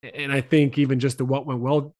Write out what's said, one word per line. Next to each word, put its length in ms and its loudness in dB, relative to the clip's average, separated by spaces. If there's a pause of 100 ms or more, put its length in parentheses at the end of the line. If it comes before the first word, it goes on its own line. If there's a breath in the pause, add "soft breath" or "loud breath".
A-, 120 -18
and 160 -6
I 80 2
think 380 2
even 240 2
just 160 -2
the 80 -2
What 200 -2
Went 140 -6
Well 400 -2